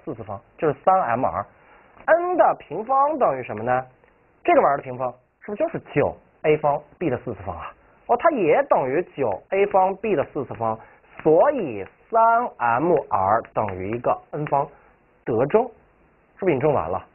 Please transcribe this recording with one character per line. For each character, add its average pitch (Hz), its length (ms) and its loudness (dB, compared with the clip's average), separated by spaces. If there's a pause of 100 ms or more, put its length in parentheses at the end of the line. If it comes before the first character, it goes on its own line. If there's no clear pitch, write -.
四 151 100 -10
次 113 80 -14
方 101 160 -10 (200)
就 160 100 0
是 139 60 0 (100)
三 190 180 4
M 117 220 0
R。 92 220 -2 (580)
N 349 320 2
的 233 220 4
平 185 260 -10
方 269 340 0
等 175 200 0
于 123 40 -8
什 117 140 -10
么 107 60 -8
呢？ 127 240 -2 (580)
这 349 100 4
个 277 60 6
玩 175 100 4
意 139 40 2
儿 - 20 -4
的 135 60 -6
平 127 140 -12
方 127 140 -6 (300)
是 - 100 -16
不 208 60 -8
是 311 80 -2
就 339 60 -4
是 143 100 -8 (140)
九 104 200 2 (280)
A 156 160 2
方 147 200 0 (200)
B 175 100 -2
的 123 80 -2
四 113 180 -8
次 92 80 -16
方 92 140 -10
啊？ 80 160 -14 (360)
哦， 233 100 2
它 330 140 4
也 226 360 2
等 175 180 2
于 139 160 -2 (140)
九 113 340 -2
A 196 160 2
方 190 300 2
B 208 180 -2
的 139 100 0
四 143 200 -8
次 113 100 -12
方， 110 240 -4 (440)
所 175 300 6
以 139 300 -6 (280)
三 226 360 4 (120)
M 120 340 2 (160)
R 104 340 2 (120)
等 110 200 -2
于 92 160 -6
一 117 100 -6
个 131 160 -2 (160)
N 151 120 -6
方， 147 240 -2 (560)
得 123 220 0
证， 220 160 2 (760)
是 - 60 -8
不 - 20 2
是 165 80 2
已 131 40 -2
经 - 20 -2
证 147 120 2
完 87 180 -2
了？ 92 120 -4 (120)